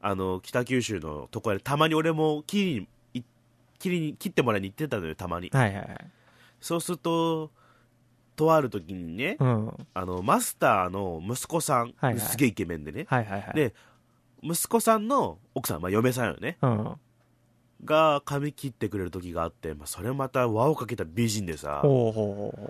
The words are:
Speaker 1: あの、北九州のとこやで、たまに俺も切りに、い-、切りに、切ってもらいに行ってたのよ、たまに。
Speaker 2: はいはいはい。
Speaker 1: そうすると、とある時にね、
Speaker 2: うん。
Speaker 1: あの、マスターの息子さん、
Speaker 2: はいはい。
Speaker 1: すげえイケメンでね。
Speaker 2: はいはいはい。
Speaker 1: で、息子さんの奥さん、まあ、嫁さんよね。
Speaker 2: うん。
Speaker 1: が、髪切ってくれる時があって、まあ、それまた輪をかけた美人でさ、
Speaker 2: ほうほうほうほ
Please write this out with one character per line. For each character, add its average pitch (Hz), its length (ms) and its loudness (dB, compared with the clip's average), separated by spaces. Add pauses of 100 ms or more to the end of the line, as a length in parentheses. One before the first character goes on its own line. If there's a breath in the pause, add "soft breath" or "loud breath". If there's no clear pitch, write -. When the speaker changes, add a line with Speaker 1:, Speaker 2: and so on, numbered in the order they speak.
Speaker 1:
あ 101 120 0
の、 92 260 -2
北 123 260 -2
九 123 180 0
州 107 160 -4
の 76 320 -8
と 110 100 -6
こ - 80 -2
や 98 80 2
で、 - 60 -8
た 143 140 -2
ま 156 100 4
に 156 80 2
俺 160 160 2
も 156 340 0
切 190 300 0
り 98 60 -4
に、 - 60 -12 (280)
い-、 123 80 -8 (560)
切 190 100 -4
り 180 120 0
に、 151 140 -4
切 - 140 -6
っ - 40 -14
て 156 100 4
も 120 80 4
ら 101 80 2
い - 20 -6
に 98 80 -6
行 - 20 -18
っ - 40 -20
て 151 120 -4
た 123 120 -2
の 85 80 -4
よ、 78 80 -6
た 92 120 -8
ま 85 120 -2
に。 90 100 -10
Speaker 2:
は 131 160 4
い 104 40 2
は - 20 -6
い 98 60 -6
は - 40 -8
い。 - 300 -14 (500 soft breath)
Speaker 1:
そ - 140 -4
う 170 60 0
す 175 100 -6
る 170 80 -6
と、 165 500 0 (840 soft breath)
と 160 180 6
あ 156 80 8
る 131 80 2
時 95 240 -8
に 87 240 -8
ね、 175 220 -2
Speaker 2:
う 135 80 6
ん。 113 480 0
Speaker 1:
あ 92 100 -4
の、 90 160 -4
マ 160 200 4
ス - 160 -6
タ 107 280 4
ー 90 40 -2
の 90 380 -4
息 120 200 -6
子 165 120 0
さ 135 220 0
ん、 120 160 -6
Speaker 2:
は 131 140 0
い - 20 2
は 120 40 0
い。 - 20 -2
Speaker 1:
す 107 180 -4
げ 135 80 4
え - 40 8
イ 101 40 -4
ケ 98 120 -4
メ 85 100 -6
ン 76 80 -8
で 76 80 -10
ね。 147 180 -10
Speaker 2:
は 127 120 2
い 107 40 -2
は 98 120 -6
い 101 40 -6
は - 80 -12
い。 - 60 -6
Speaker 1:
で、 139 180 2 (680 soft breath)
息 165 240 -2
子 233 120 4
さ 220 180 4
ん 208 100 -2
の 143 320 0 (160)
奥 131 140 -4
さ 87 80 -2
ん、 78 40 -6
ま 90 60 -2
あ、 - 20 0
嫁 113 220 4
さ 120 140 -2
ん - 20 2
よ 87 100 -4
ね。 131 240 -8
Speaker 2:
う 139 60 4
ん。 110 320 0 (840)
Speaker 1:
が、 156 420 4
髪 143 280 -4
切 - 140 -8
っ 127 60 -6
て 107 160 -4
く 101 100 -6
れ 92 60 -2
る 87 40 -6
時 90 240 -10
が 85 80 -2
あ 82 60 0
っ 80 40 -6
て、 80 220 -8
ま 73 120 -14
あ、 - 20 -14
そ - 160 -10
れ 120 100 -2
ま 135 160 -4
た 127 180 2
輪 117 220 4
を 156 60 4
か 123 100 -6
け 107 100 -6
た 98 80 -4
美 101 280 0
人 101 160 -2
で 78 100 -4
さ、 73 240 -4
Speaker 2:
ほ 127 280 6
う - 20 -4
ほ 107 200 -2
う 101 40 -6
ほ 104 200 -6
う - 60 -12
ほ 107 80 -10